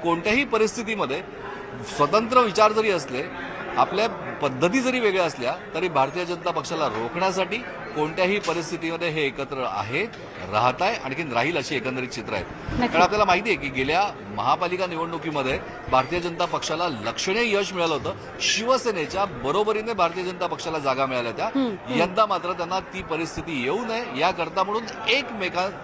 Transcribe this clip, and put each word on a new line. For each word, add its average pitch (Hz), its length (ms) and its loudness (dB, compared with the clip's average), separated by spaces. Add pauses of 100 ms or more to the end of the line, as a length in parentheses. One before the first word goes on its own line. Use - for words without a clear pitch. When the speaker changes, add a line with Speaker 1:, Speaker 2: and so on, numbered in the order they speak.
Speaker 1:
कोणत्याही 190 420 2
परिस्थितीमध्ये 214 760 0 (760)
स्वतंत्र 220 420 6
विचार 214 320 6
जरी 220 200 4
असले, 143 320 0 (540)
आपल्या 202 320 4 (320)
पद्धती 147 380 2
जरी 254 200 0
वेगळ्या 190 260 4
असल्या, 131 300 -2 (180)
तरी 170 140 0
भारतीय 170 380 2
जनता 170 260 -2
पक्षाला 156 360 0
रोखण्यासाठी 180 720 0 (380)
कोणत्याही 175 440 2
परिस्थितीमध्ये 165 680 -2
हे 156 120 -2
एकत्र 135 500 -2
आहेत, 117 360 -2 (440)
राहत 120 300 4
आहे, 196 140 2
आणखीन 135 360 -4
राहील 135 260 2
अशी 143 180 -2
एकंदरीत 127 320 -2
चित्र 113 260 -6
आहेत. 92 120 -2 (280)
Speaker 2:
नक्की. 123 140 2
Speaker 1:
कारण 160 140 4
आपल्याला 202 240 6
माहिती 185 240 4
आहे 160 100 4
की 139 100 -4
गेल्या 147 400 2 (260)
महापालिका 170 500 2
निवडणुकीमध्ये 160 760 -2 (320)
भारतीय 190 280 4
जनता 175 260 -2
पक्षाला 165 420 -2
लक्षणीय 190 680 0
यश 196 180 0
मिळालं 170 200 2
होतं, 143 200 -2 (280)
शिवसेनेच्या 208 840 2
बरोबरीने 202 680 0
भारतीय 180 300 2
जनता 180 240 -4
पक्षाला 160 320 -4
जागा 135 260 2
मिळाल्या 123 260 -2
होत्या. 151 160 -2
Speaker 2:
हम्म, 262 200 0
हम्म. 233 340 -2
Speaker 1:
यंदा 185 240 4
मात्र 180 280 0
त्यांना 180 260 -2
ती 185 220 -8
परिस्थिती 160 640 -4
येऊ 185 220 0
नये 220 340 -4
याकरता 175 440 2
म्हणून 208 200 -2 (260)
एकमेकां 202 600 0 (140)